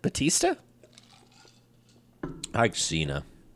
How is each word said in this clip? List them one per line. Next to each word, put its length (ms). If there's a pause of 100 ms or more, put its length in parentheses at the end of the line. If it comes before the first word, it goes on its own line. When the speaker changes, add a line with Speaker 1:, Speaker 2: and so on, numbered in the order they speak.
Speaker 1:
Batista? 540 (2000)
Speaker 2:
I 40
like 180
Cena. 480 (320)